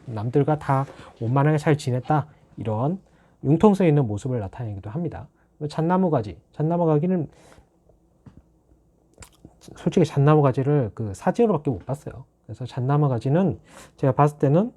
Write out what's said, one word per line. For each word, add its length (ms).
남들과 520
다 280
원만하게 380
잘 180
지냈다, 500
이런 440
융통성 420
있는 200
모습을 340
나타내기도 480
합니다. 400
잣나무 420
가지, 280
잣나무 340
가지는 420
솔직히 300
잣나무 360
가지를 520
그 200
사진으로밖에 560
못 140
봤어요. 400
그래서 200
잣나무 420
가지는 520
제가 160
봤을 260
때는 380